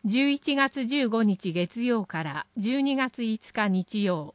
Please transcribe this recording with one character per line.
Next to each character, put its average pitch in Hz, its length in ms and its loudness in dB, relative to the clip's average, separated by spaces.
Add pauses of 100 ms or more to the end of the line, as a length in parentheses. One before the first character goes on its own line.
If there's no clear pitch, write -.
十 247 260 2
一 285 260 0
月 269 320 0
十 262 220 2
五 226 120 2
日 202 300 2
月 175 320 -2
曜 233 220 0
か 160 180 -6
ら 151 240 -8 (100)
十 240 240 0
二 277 140 2
月 262 260 -2
五 220 320 -4
日 214 140 0
日 185 360 0
曜。 160 320 -2